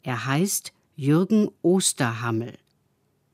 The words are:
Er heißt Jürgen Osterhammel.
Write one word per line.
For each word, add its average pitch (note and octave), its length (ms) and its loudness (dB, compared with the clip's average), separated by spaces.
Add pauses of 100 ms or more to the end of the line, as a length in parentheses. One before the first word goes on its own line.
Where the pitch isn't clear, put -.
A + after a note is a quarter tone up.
Er A#2+ 240 -6
heißt D3+ 480 -2 (220)
Jürgen F#3 560 2 (100)
Osterhammel. A#2 960 0 (760)